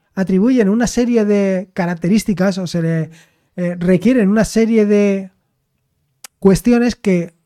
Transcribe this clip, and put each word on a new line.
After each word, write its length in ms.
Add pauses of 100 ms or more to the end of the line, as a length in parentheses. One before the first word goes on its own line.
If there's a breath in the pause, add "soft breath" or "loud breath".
(140)
atribuyen 540
una 180
serie 380
de 480
características 840
o 80
se 160
le, 280 (500 soft breath)
eh, 180
requieren 500
una 160
serie 420
de 440 (1080)
cuestiones 580
que 380 (120)